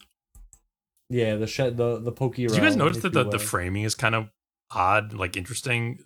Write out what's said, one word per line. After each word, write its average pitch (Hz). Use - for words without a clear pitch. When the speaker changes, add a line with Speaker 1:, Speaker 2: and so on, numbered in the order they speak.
Speaker 1:
Yeah, 113
the 110
sh-, -
the, 120
the 117
Poke 127
Speaker 2:
Did 120
you -
guys 302
Speaker 1:
Realm, -
Speaker 2:
notice 151
Speaker 1:
if -
Speaker 2:
that 190
Speaker 1:
you 113
Speaker 2:
the, 131
the 107
Speaker 1:
will. 104
Speaker 2:
framing 92
is 107
kind 113
of 110
odd, 107
like, 95
interesting? 117